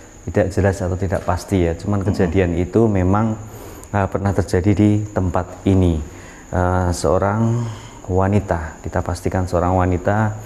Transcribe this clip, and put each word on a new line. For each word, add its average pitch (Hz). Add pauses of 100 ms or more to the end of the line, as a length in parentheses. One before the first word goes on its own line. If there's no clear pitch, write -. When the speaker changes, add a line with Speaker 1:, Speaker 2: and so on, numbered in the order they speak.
(300)
Speaker 1:
tidak 92
jelas 95
atau 92
tidak 90
pasti 90
ya. 82
Cuman 101
Speaker 2:
Mm-mm. 104
Speaker 1:
kejadian 87
itu 90
memang, 101 (560)
eh, 101
pernah 98
terjadi 95
di 104
tempat 92
ini. 92 (560)
Eh, 90
seorang 107 (400)
wanita, 92
kita 90
pastikan 90
seorang 87
wanita, 101